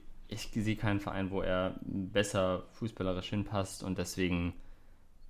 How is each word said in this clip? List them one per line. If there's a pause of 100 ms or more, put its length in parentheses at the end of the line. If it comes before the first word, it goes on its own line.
(280)
ich
sehe
keinen
Verein,
wo
er
besser
fußballerisch
hinpasst
und
deswegen (760)